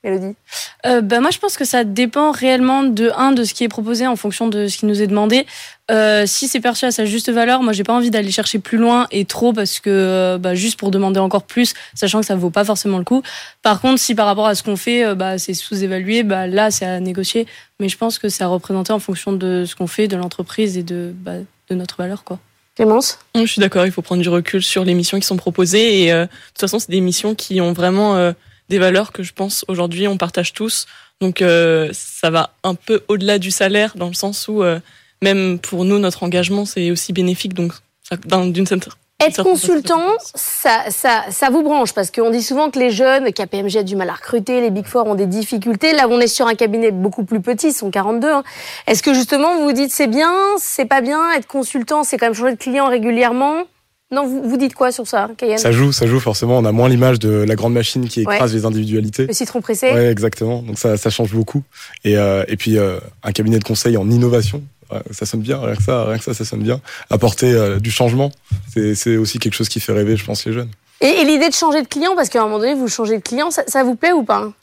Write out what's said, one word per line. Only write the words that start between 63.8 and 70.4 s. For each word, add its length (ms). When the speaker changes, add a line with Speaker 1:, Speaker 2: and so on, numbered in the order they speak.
Speaker 4:
en 120
innovation, 540
ouais, 100
ça 140
sonne 160
bien, 180
rien 160
que 80
ça, 220
rien 120
que 60
ça, 100
ça 120
sonne 180
bien. 160
Apporter, 420
euh, 280
du 120
changement, 400
c'est, 220
c'est 220
aussi 220
quelque 160
chose 140
qui 100
fait 140
rêver, 240
je 80
pense, 200